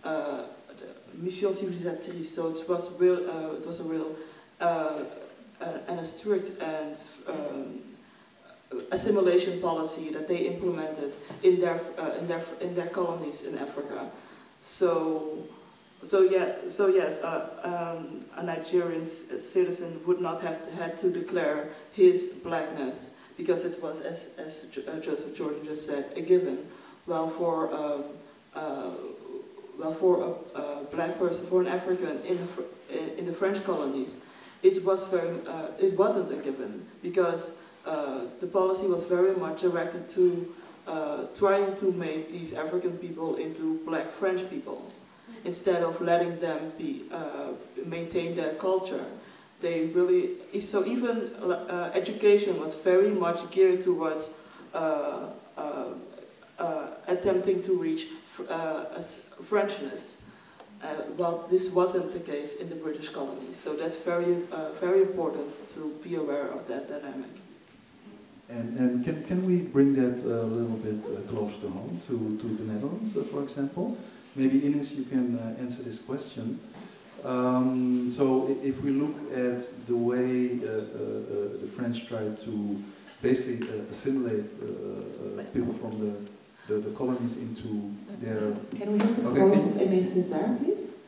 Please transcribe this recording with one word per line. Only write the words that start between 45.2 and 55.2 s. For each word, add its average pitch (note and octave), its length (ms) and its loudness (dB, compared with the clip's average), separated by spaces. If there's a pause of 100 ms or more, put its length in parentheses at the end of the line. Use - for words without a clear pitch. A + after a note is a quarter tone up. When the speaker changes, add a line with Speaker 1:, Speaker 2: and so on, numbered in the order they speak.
Speaker 1:
instead F3 400 0
of E3 180 0
letting E3+ 380 4
them D#3+ 400 -2
be, C#3 320 -4
uh, C#3+ 380 -8 (360)
maintain E3+ 500 -2
their D#3+ 200 -2
culture. F#3+ 500 0 (560)
They E3 260 2
really, F3+ 440 4 (280)
so G3 260 2
even, A#3 440 0 (140)
uh, F3 500 0
education G3+ 640 6
was D#3 140 -4
very F#3+ 380 6
much E3+ 400 0
geared F#3 300 8
towards, D#3+ 520 0 (400)
uh, D#3 540 0 (280)